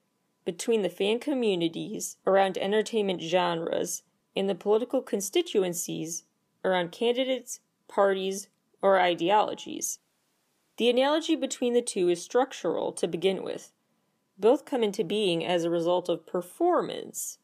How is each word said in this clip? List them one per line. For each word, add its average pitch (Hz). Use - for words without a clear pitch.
between 214
the 185
fan 196
communities 202
around 190
entertainment 208
genres 170
and 196
the 196
political 226
constituencies 180
around 180
candidates, 247
parties, 190
or 196
ideologies. 180
The 226
analogy 294
between 254
the 240
two 190
is 175
structural -
to -
begin 180
with. -
Both 226
come 254
into 202
being 175
as 175
a 170
result 175
of 170
performance. -